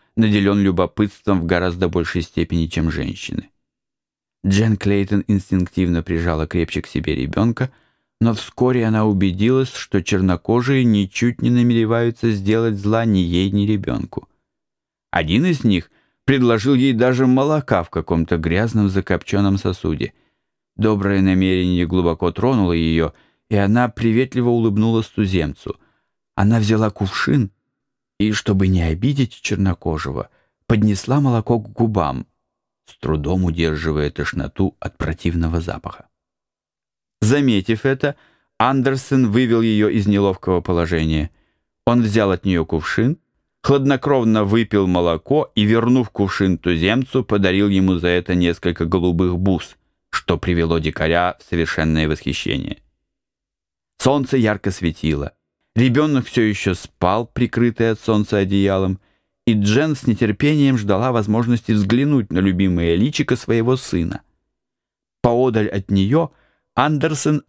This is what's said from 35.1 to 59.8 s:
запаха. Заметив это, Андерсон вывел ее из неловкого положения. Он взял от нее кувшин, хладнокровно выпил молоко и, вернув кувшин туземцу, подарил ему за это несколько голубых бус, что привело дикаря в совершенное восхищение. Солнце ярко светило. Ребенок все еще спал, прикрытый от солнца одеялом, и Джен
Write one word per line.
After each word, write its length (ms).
запаха. 480
Заметив 640
это, 300
Андерсон 720
вывел 300
ее 280
из 180
неловкого 540
положения. 720
Он 160
взял 300
от 140
нее 200
кувшин, 520
хладнокровно 840
выпил 440
молоко 680
и, 80
вернув 460
кувшин 480
туземцу, 640
подарил 460
ему 260
за 120
это 280
несколько 500
голубых 520
бус, 380
что 280
привело 420
дикаря 600
в 40
совершенное 640
восхищение. 720
Солнце 400
ярко 340
светило. 600
Ребенок 500
все 160
еще 320
спал, 540
прикрытый 640
от 80
солнца 380
одеялом, 640
и 80
Джен 420